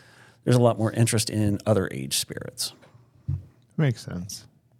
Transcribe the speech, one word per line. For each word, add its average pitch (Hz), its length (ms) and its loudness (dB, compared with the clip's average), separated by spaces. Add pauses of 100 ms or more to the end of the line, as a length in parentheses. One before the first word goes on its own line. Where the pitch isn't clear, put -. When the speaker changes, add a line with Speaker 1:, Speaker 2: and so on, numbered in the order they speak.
(440)
Speaker 1:
there's 123 120 4
a 120 40 6
lot 117 160 6
more 107 160 0
interest 110 380 2
in 104 340 0
other 101 260 2
aged 67 300 -8
spirits. - 540 -10 (1040)
Speaker 2:
Makes 139 260 0
sense. - 420 -12 (340)